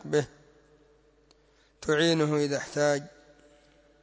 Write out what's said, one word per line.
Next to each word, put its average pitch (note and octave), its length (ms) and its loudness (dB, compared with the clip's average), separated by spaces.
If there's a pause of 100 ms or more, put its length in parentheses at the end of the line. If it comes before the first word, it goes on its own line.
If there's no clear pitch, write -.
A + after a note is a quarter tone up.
به، D3 220 0 (1500)
تعينه D#3 560 2
إذا C#3+ 200 -2
احتاج، C#3+ 460 -2 (1000)